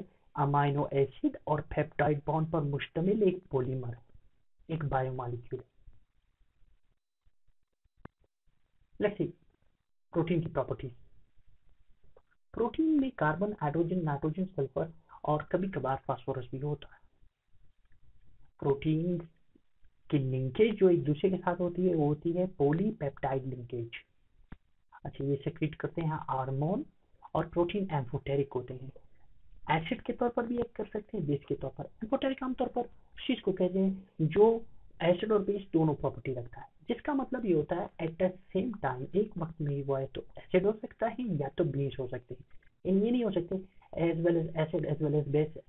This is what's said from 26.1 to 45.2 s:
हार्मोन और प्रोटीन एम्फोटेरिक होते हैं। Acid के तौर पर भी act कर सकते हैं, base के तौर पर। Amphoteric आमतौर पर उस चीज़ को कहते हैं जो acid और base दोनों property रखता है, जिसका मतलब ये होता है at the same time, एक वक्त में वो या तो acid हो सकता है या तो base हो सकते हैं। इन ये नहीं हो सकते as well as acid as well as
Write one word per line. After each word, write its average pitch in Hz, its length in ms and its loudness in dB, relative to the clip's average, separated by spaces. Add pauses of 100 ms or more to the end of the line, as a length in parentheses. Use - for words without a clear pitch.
हार्मोन 135 560 0 (500)
और 160 140 2
प्रोटीन 185 440 0
एम्फोटेरिक 139 600 0
होते 127 220 -4
हैं। 131 160 -12 (840)
Acid 160 300 0
के 240 100 -6
तौर 240 180 0
पर 233 160 -2
भी 240 120 -2
act 233 180 -2
कर 208 100 -6
सकते 214 320 -8
हैं, 151 80 -2
base 143 220 0
के 143 60 0
तौर 135 240 -6
पर। 147 60 -8 (180)
Amphoteric 269 420 -2
आमतौर 254 240 -2
पर 240 120 -4
उस - 460 -10
चीज़ - 140 0
को 190 120 0
कहते 185 260 2
हैं 190 500 2
जो 226 360 6 (380)
acid 196 300 4
और 202 120 4
base 196 280 -2
दोनों 160 220 4
property 131 400 -4
रखता - 260 -10
है, - 60 -14 (220)
जिसका 240 260 -4
मतलब 254 320 -2
ये 180 60 4
होता 156 240 2
है 180 120 -4 (100)
at 165 200 -4
the 185 100 4 (260)
same 208 260 0
time, 131 240 -2 (120)
एक 214 220 0
वक्त 160 220 -6
में 143 240 -2
वो 135 140 0
या 135 160 -2
तो - 100 -8 (140)
acid 180 280 2
हो 214 80 4
सकता - 340 -6
है 247 160 -6 (120)
या 135 120 -2 (100)
तो 180 80 4
base 139 320 -2
हो 127 100 -4
सकते - 260 -10
हैं। - 100 -20 (400)
इन 190 200 4
ये 233 60 2
नहीं 247 140 2
हो 202 60 0
सकते 185 260 -2 (460)
as 165 240 2
well 170 140 4
as 160 100 -2 (140)
acid 170 260 -2
as 151 140 0
well 147 120 2
as 139 200 0